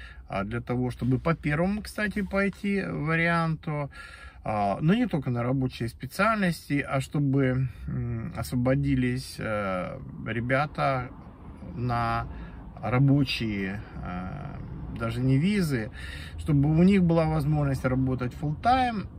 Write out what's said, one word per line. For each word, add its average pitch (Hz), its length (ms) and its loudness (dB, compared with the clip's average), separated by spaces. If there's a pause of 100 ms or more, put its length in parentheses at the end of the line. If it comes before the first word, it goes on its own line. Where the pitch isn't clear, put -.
(280)
а, 98 160 -2
для 113 160 -4
того, 123 300 -2
чтобы 127 280 0
по 165 160 2
первому, 175 480 0
кстати, 208 400 -4
пойти 196 600 0
варианту, 160 1080 0 (540)
а, 101 360 0
но 160 140 6
не 247 140 4
только 135 220 -2
на 120 120 0
рабочие 127 460 0
специальности, 190 1000 0
а 139 120 0
чтобы, 131 680 2 (200)
м, 120 480 -4
освободились, 127 1040 0
э, 101 600 -2 (280)
ребята 131 840 0 (640)
на 120 540 0 (520)
рабочие, 110 1000 2 (240)
э, 95 520 -8 (420)
даже 113 220 -2
не 135 180 4
визы, 156 520 2 (480)
чтобы 147 320 4
у 160 120 6
них 196 200 8
была 165 240 6
возможность 147 580 2
работать 127 560 0
full-time, 233 680 2 (120)